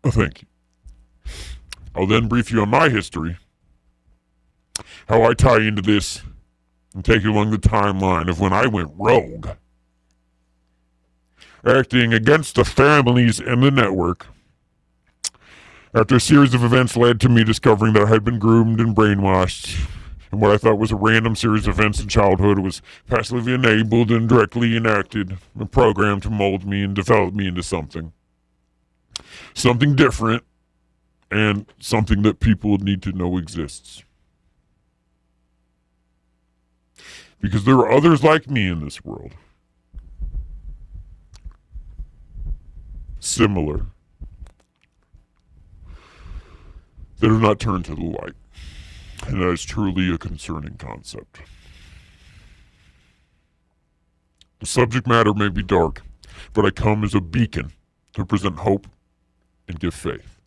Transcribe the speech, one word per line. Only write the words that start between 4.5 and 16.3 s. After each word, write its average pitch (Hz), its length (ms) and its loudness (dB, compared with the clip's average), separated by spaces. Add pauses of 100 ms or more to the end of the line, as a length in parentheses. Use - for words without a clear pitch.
how 113 160 4
I 117 100 0
tie 117 260 4
into 107 220 -2
this, 104 400 -2 (720)
and 98 100 -12
take 110 180 2
you 107 100 0
along 107 180 2
the 107 80 -2
timeline 95 720 2
of 85 120 -4
when 95 120 2
I 107 140 2
went 90 300 -4
rogue, 107 520 -2 (2250)
acting 120 480 2
against 143 400 2
the 123 100 2
families 123 760 4
and 123 220 0
the 143 80 6
network, 95 580 0 (1600)
after 117 240 2
a 117 40 4
series 143 340 6